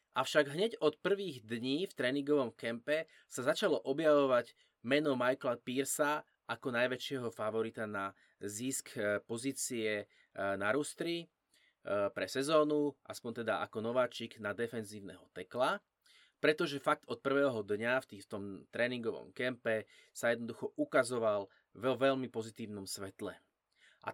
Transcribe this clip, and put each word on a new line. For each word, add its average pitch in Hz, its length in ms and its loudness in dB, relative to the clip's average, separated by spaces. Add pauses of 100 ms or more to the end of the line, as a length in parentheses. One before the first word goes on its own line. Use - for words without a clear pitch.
(180)
avšak 151 320 4
hneď 190 320 -2
od 151 160 4
prvých 180 480 -2
dní 127 400 -2
v - 80 -8
tréningovom 139 640 2
kempe 120 480 -2 (240)
sa 123 160 -6
začalo 160 400 2
objavovať 139 720 4 (240)
meno 143 320 2
Michaela 123 480 0
Piercea 143 640 0 (220)
ako 120 240 -4
najväčšieho 123 580 0
favorita 113 560 -2
na 98 300 -4 (260)
zisk, 110 560 -6
e, 104 240 0
pozície, 113 800 -2
e, - 20 -20 (300)
na 196 380 0
rustri, 170 480 -2
e, 170 60 -14 (840)
pre 98 160 -6
sezónu, 151 680 2 (100)
aspoň 117 400 -8
teda 98 200 2
ako - 160 -8
nováčik 120 580 -2
na 104 160 -4
defenzívneho 107 800 -6
tekla, 131 420 0 (640)
pretože 147 400 2
fakt 151 240 0
od 120 160 -8
prvého 135 400 2
dňa 107 400 0
v - 80 -8
tých-, 98 160 -18
v - 80 -20
tom 101 100 -6 (300)
tréningovom 113 560 -2
kempe 117 560 -2 (240)
sa 120 240 0
jednoducho 117 400 -6
ukazoval 117 720 2 (320)
vo 123 180 0
veľmi 135 320 2
pozitívnom 107 640 -8
svetle. 98 480 -10 (640)
A - 120 -10